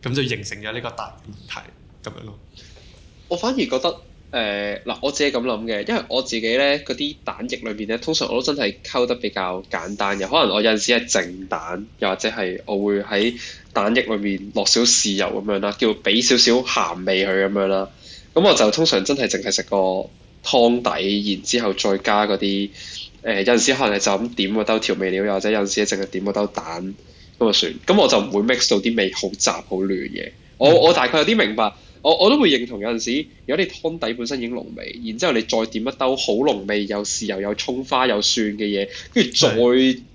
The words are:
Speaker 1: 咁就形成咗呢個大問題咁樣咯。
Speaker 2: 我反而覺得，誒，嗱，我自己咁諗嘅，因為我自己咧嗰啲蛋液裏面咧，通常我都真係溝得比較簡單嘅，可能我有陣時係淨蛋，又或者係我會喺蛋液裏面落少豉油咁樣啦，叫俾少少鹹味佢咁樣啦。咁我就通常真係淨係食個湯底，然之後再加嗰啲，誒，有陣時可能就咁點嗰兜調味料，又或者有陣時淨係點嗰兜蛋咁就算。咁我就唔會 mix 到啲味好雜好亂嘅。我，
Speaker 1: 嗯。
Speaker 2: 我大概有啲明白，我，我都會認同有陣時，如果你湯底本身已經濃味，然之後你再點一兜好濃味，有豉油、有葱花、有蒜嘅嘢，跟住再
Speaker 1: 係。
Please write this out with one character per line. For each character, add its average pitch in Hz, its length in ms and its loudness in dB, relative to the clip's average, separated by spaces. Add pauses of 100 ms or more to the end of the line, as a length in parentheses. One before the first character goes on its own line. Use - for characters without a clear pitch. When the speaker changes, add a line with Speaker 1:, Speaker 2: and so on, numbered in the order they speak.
Speaker 1:
咁 123 120 -4
就 139 80 0
形 117 200 -4
成 101 180 -10
咗 107 120 -8
呢 123 80 -8
個 117 100 -8
大 - 260 -12 (100)
問 101 60 -18 (200)
題 - 60 -12 (500)
咁 - 40 -16
樣 - 120 -18
咯。 101 140 -18 (880)
Speaker 2:
我 170 80 -2
反 226 180 -2
而 269 40 -2
覺 135 220 0
得， - 220 -4 (300)
誒， 104 520 -4
嗱， 120 180 -8
我 139 100 -2
自 147 120 -2
己 143 80 2
咁 120 100 -2
諗 113 240 -4
嘅， 107 220 -4
因 233 80 -2
為 202 140 -2
我 127 120 -2
自 - 100 -8
己 113 100 -4
咧 139 380 2
嗰 139 160 -8
啲 147 280 -6
蛋 101 260 -8
液 123 80 -6
裏 113 160 -8
面 104 140 -8
咧， 113 120 -2
通 160 140 -4
常 139 140 -2
我 - 80 -2
都 123 60 0
真 143 140 0
係 107 280 -2
溝 123 220 0
得 120 100 0
比 110 140 -6
較 92 420 -4
簡 92 240 -6
單 101 240 -2
嘅， 95 80 -4
可 139 180 4
能 98 80 0
我 107 80 2
有 110 100 4
陣 110 60 2
時 104 160 0
係 120 160 0
淨 92 380 -2
蛋， 87 380 -8 (140)
又 101 100 0
或 95 60 0
者 110 140 -2
係 95 360 -4
我 104 140 -2
會 101 220 0
喺 107 380 -2 (340)
蛋 107 220 2
液 123 60 2
裏 107 160 -2
面 101 360 -4
落 104 120 0
少 - 160 2
豉 113 340 2
油 95 120 0
咁 98 160 -4 (120)
樣 98 40 0
啦， 101 180 0
叫 120 160 2
俾 107 280 2
少 120 160 4
少 117 240 6
鹹 92 440 -2
味 95 200 2
佢 98 200 2
咁 98 60 0
樣 101 160 2
啦。 95 220 0 (440)
咁 160 80 4
我 190 120 6
就 107 180 4
通 160 140 2
常 104 200 2
真 143 100 0
係 123 120 -2
淨 98 160 -2
係 101 80 -2
食 95 120 -2
個 95 460 0 (340)
湯 120 380 4
底， 101 520 0
然 90 100 -6
之 120 180 -2
後 101 120 0
再 98 260 0
加 104 280 2
嗰 101 100 -2
啲， 101 320 -2 (540)
誒， 101 220 -2
有 120 80 4
陣 117 60 6
時 131 160 2
可 127 140 0
能 101 100 0
就 101 120 0
咁 117 240 -2
點 98 180 -2
嗰 110 120 0
兜 110 140 2
調 95 180 -2
味 95 140 -2
料， 95 120 -2
又 104 100 0
或 98 60 0
者 107 120 -2
有 107 100 0
陣 98 120 -2
時 104 120 2
淨 98 160 -4
係 98 60 -4
點 95 180 -6
嗰 101 80 -2
兜 104 140 0
蛋 90 480 -8 (440)
咁 120 60 2
就 104 80 4
算。 82 200 0 (120)
咁 190 160 6
我 139 80 6
就 120 100 4
唔 92 120 -4
會 101 100 2
mix 123 280 0
到 113 120 4
啲 117 160 0
味 98 160 0
好 - 160 -4
雜 - 240 -2
好 - 240 -6
亂 95 340 -2
嘅。 - 200 -10 (260)
我， 135 120 6
Speaker 1:
嗯。 165 120 10
Speaker 2:
我 165 120 8
大 131 140 4
概 156 120 2
有 147 60 4
啲 220 120 2
明 107 180 2
白， 113 160 2 (300)
我， 156 160 4
我 190 120 6
都 294 100 6
會 214 100 6
認 123 160 2
同 120 140 -10
有 107 120 -4
陣 113 120 -2
時， 131 240 -2 (180)
如 135 100 0
果 - 80 0
你 180 60 -4
湯 165 300 -8
底 113 140 -4
本 120 120 -8
身 135 140 -6
已 - 20 -4
經 117 140 -6
濃 - 100 -8 (100)
味， - 300 -12
然 110 120 -6
之 185 100 -2
後 139 60 2
你 120 80 2
再 113 240 0
點 113 180 -6
一 - 20 -4
兜 135 300 0
好 - 180 -2
濃 131 200 2 (120)
味， 104 220 0
有 104 160 -4
豉 - 220 -6
油、 98 160 -4
有 104 140 -4
葱 127 300 -6
花、 131 220 2
有 104 140 2
蒜 110 240 0 (120)
嘅 107 80 -4
嘢， 101 240 -2 (240)
跟 233 120 4
住 120 220 2
再 117 80 2
Speaker 1:
係。 123 460 4 (140)